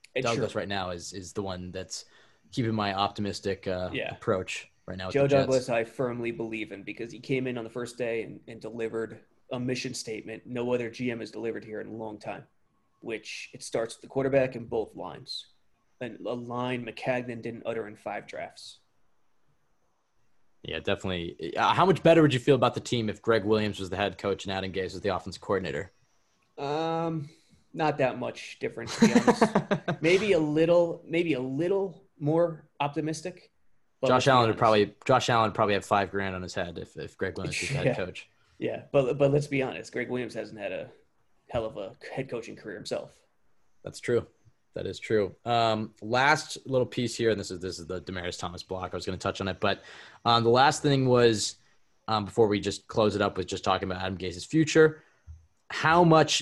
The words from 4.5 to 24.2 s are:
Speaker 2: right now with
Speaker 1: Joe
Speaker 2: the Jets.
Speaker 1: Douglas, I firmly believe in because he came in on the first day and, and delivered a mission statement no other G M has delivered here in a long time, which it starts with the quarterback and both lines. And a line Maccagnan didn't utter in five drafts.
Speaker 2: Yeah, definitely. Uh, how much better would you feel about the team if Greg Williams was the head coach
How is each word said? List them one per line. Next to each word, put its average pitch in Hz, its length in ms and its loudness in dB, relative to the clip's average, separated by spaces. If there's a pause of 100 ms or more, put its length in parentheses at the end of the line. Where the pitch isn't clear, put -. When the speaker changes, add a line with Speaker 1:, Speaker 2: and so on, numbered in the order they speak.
Speaker 2:
right 92 100 -10
now 92 100 -8
with 92 60 -6
Speaker 1:
Joe 139 100 4
Speaker 2:
the 139 60 4
Jets. 135 160 6
Speaker 1:
Douglas, 127 240 0
I 117 140 0
firmly 117 480 -4
believe 110 400 -8
in 98 120 -14
because 113 280 -10
he - 80 -16
came 131 280 -2
in 123 100 -6
on 113 60 -8
the 110 60 -10
first 120 280 -10
day 117 260 -2
and, 98 240 -12
and 113 120 -16
delivered 113 600 -6 (320)
a 127 80 -4
mission 123 340 -4
statement 110 520 -10
no 123 280 -4
other 120 160 -2
G 123 220 -6
M 117 80 -6
has 107 120 -10
delivered 110 320 -6
here 107 180 -10
in 104 60 -12
a 104 40 -12
long 107 280 -10
time, 101 240 -12 (580)
which - 520 -10
it - 100 -18
starts 117 320 -4
with - 60 -20
the 123 60 -20
quarterback 135 480 0
and 117 140 -10
both 113 260 -4
lines. 90 520 -12 (540)
And 113 240 -10
a 113 80 -4
line 123 500 -4
Maccagnan 120 600 -6
didn't 117 200 -8
utter 113 240 -6
in 104 80 -14
five 104 300 -10
drafts. - 540 -14 (1800)
Speaker 2:
Yeah, 80 160 -6
definitely. 90 760 -4
Uh, 113 180 2
how 165 120 4
much 185 180 2
better 165 180 8
would 143 120 6
you 127 60 2
feel 139 160 4
about 120 180 2
the - 60 -6
team 117 300 -2
if 95 120 -6
Greg 113 240 2
Williams 107 340 2
was 95 100 -8
the 92 80 -6
head 98 200 0
coach 98 280 -4